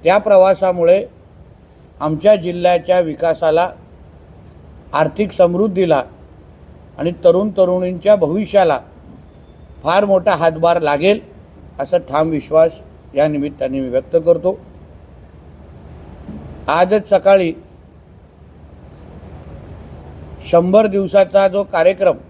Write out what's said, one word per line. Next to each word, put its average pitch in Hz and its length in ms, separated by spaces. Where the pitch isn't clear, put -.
त्या 180 140
प्रवासामुळे 190 840
आमच्या 156 360
जिल्ह्याच्या 175 640
विकासाला, 165 680
आर्थिक 156 400
समृद्धीला 175 720
आणि 160 140
तरुण 185 320
तरुणींच्या 185 600
भविष्याला 175 640
फार 185 200
मोठा 196 300
हातभार 165 460
लागेल, 156 400
असा 156 200
ठाम 156 300
विश्वास 160 420
या 147 140
निमित्ताने 139 520
मी 131 80
व्यक्त 131 280
करतो. 170 400
आजच 185 420
सकाळी 190 420
शंभर 180 420
दिवसाचा 196 640
जो 196 160
कार्यक्रम 175 520